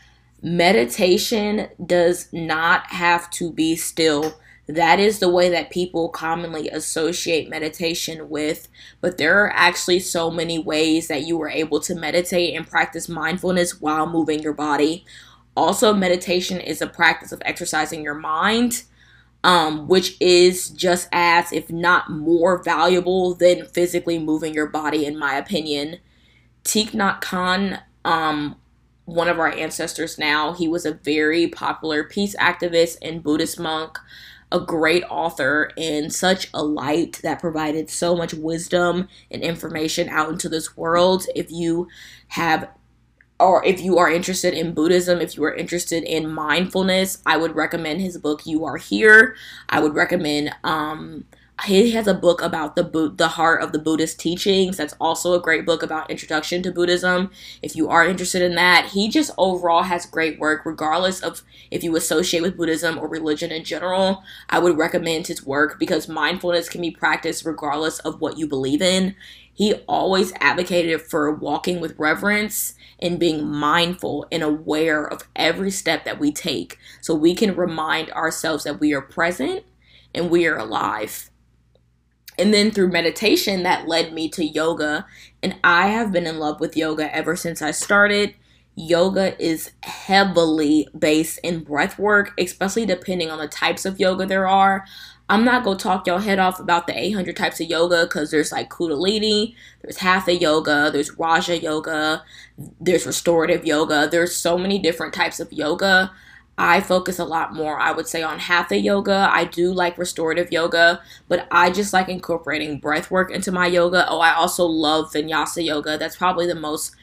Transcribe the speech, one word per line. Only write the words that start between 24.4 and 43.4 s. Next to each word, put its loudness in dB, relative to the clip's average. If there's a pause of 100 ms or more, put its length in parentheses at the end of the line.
your 0
body, -2
in -6
my -2
opinion. -4 (640)
Thich 0
Nhat -2
Hanh, -2 (240)
um, -2 (500)
one 0
of 2
our 0
ancestors -6
now, 0
he -2
was -2
a -2
very 2
popular -4
peace -4
activist 2
and -10
Buddhist -2
monk, -6 (520)
a 0
great 0
author, -2
and -4
such 0
a -4
light -2
that -4
provided -4
so 0
much -4
wisdom -2 (220)
and -10
information -4
out 0
into -6
this -6
world. 2 (100)
If -6
you -2 (420)
have, -2 (720)
or 6